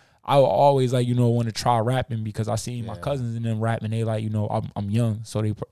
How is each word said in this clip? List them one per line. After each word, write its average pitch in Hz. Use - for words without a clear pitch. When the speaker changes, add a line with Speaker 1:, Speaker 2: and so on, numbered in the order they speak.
Speaker 1:
I 139
would 139
always, 131
like, 123
you 120
know, 120
wanna 117
try 120
rapping 120
because 107
I 104
seen 120
my 110
Speaker 2:
Yeah. 87
Speaker 1:
cousins 123
and 117
them 113
rapping. 113
They 113
like, 110
you 107
know, 107
I'm, 107
I'm 101
young. 113
So 107
they 107
pr-, -